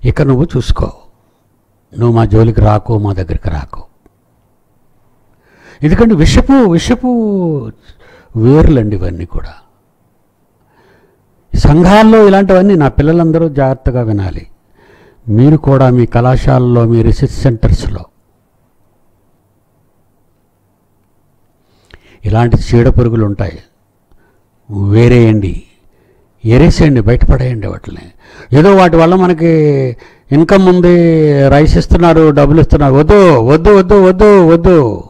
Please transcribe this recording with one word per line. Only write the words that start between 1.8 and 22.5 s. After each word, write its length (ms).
నువ్వు 160
మా 100
జోలికి 360
రాకు, 360
మా 160
దగ్గరికి 360
రాకు. 340
ఎందుకంటే 320
విషపు, 380
విషపు 560
వేర్లండి 600
ఇవన్నీ 300
కూడా. 280
సంఘాల్లో 680
ఇలాంటివన్నీ 480
నా 120
పిల్లలందరూ 640
జాగ్రత్తగా 520
వినాలి. 460
మీరు 280
కూడా 320
మీ 160
కళాశాలలో, 800
మీ 160
రీసెర్చ్ 340
సెంటర్స్లో 680
ఇలాంటి 320